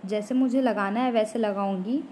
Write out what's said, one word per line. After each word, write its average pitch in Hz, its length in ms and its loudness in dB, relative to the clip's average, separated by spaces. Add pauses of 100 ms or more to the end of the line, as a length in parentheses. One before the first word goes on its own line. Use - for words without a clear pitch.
जैसे 208 280 -2
मुझे 262 280 2
लगाना 208 380 0
है 254 120 0
वैसे 220 260 0
लगाऊँगी। 202 720 -2